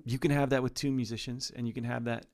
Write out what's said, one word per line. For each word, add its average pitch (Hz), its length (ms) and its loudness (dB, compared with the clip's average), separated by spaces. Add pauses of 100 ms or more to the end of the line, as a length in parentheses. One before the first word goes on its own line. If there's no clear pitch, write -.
you 123 140 -2
can 151 120 4
have 139 200 4
that 131 120 4
with 127 120 0
two 139 180 0
musicians, 123 600 -4
and 117 120 -4
you 117 60 -2
can 117 120 -6
have 120 200 -2
that 117 280 -2